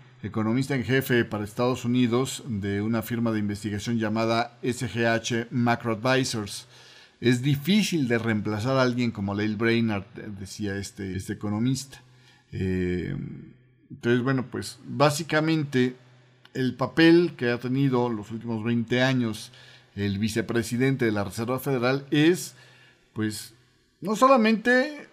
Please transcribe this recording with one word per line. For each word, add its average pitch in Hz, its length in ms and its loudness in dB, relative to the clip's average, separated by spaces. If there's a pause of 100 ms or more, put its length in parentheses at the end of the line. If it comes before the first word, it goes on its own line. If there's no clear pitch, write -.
(240)
economista 110 520 -2
en 120 80 -2
jefe 123 420 2
para 104 180 -6
Estados 123 420 -2
Unidos 123 600 0
de 101 340 -2
una 113 220 -2
firma 117 280 -2
de 107 80 0
investigación 104 600 -4
llamada 113 640 0
S 123 260 -4
G 117 160 -2
H 117 460 0
Macro 120 420 0
Advisors. 117 760 -2 (540)
"Es 120 200 2
difícil 156 680 0
de 117 100 2
reemplazar 110 600 0
a 131 40 4
alguien 123 300 0
como 101 240 -4
Lael 104 200 -2
Brainard", 113 500 0 (340)
decía 98 380 -6
este, 98 380 -8
este 98 180 -6
economista. 110 680 -4 (500)
Eh, 92 640 -2 (760)
entonces, 120 340 0
bueno, 131 260 0
pues - 360 -10
básicamente 143 1080 0 (580)
el 127 220 -2
papel 165 600 6
que 120 160 0
ha 120 80 0
tenido 127 500 2
los 107 220 -6
últimos 113 320 -6
veinte 117 380 2
años 123 500 0 (440)
el 101 240 -2
vicepresidente 117 840 0
de 113 60 4
la 104 120 0
Reserva 113 360 -4
Federal 139 520 -2
es, 165 440 2 (580)
pues, 107 400 -6 (480)
no 202 140 -2
solamente 254 960 4